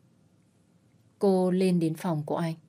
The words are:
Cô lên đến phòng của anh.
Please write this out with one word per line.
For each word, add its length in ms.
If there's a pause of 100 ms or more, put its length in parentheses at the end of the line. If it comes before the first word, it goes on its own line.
(1200)
Cô 320
lên 280
đến 160
phòng 300
của 120
anh. 180 (140)